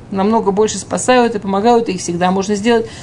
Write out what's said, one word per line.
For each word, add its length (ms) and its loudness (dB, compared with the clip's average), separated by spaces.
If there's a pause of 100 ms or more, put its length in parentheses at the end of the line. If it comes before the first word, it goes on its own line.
(120)
намного 400 0
больше 280 0
спасают 560 0
и 40 -6
помогают, 500 2
и 40 -4
их 80 -6
всегда 300 -2
можно 240 -2
сделать, 320 0 (160)